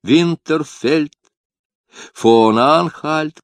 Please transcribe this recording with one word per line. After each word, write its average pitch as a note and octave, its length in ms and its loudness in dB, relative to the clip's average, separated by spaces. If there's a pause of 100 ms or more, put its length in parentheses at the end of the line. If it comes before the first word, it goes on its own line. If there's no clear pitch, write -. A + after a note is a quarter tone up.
Винтерфельд, D#3 1080 -2 (1000)
фон A2+ 460 2
Анхальт, D#3 840 -4